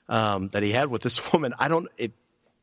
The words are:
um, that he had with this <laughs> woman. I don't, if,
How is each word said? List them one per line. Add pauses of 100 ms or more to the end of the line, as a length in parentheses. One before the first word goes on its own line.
um,
that
he
had
with
this
<laughs>
woman.
I
don't, (100)
if, (520)